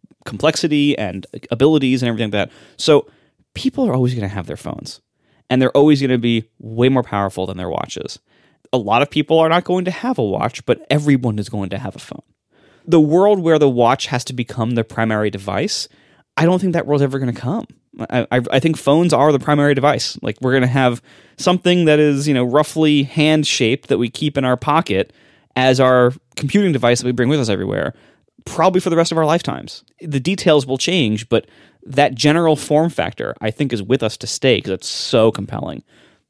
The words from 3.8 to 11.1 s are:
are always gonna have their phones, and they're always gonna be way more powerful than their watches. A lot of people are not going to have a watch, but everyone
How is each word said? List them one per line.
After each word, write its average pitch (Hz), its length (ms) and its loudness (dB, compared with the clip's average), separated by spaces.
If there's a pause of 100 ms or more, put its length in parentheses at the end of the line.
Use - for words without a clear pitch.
are 127 60 0
always 127 220 0
gonna 104 100 -6
have 98 220 -8
their - 80 -10
phones, - 440 -14 (480)
and 127 140 2
they're 131 140 2
always 143 260 4
gonna 127 160 0
be 117 400 -2
way 113 300 0
more 131 160 2
powerful 95 420 -4
than 95 100 -10
their 90 140 -8
watches. - 480 -10 (540)
A 131 60 2
lot 110 220 2
of 143 100 0
people 156 280 2
are 160 100 4
not 175 140 2
going 180 220 -2
to 180 80 -4
have 247 260 -4
a 120 60 -2
watch, 104 420 -4
but - 240 0
everyone 131 480 0